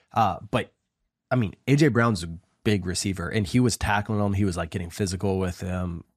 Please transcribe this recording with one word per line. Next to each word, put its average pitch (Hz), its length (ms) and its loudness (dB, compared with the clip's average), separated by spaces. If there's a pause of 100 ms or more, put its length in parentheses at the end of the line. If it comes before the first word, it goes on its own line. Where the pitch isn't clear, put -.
(120)
uh, 98 280 2 (100)
but, 110 240 -2 (560)
I 123 60 2
mean, 110 180 0 (140)
A 139 80 6
J 151 120 6
Brown's 110 360 2
a 85 40 -8 (360)
big 104 200 2
receiver, 90 440 -4
and 104 180 0
he 123 140 2
was 120 180 2
tackling 104 420 0
him. 101 140 2
He 101 100 0
was, 90 120 0
like, 82 140 -6
getting 87 200 -6
physical 95 480 -2
with 92 220 -4
him. 90 420 -6 (140)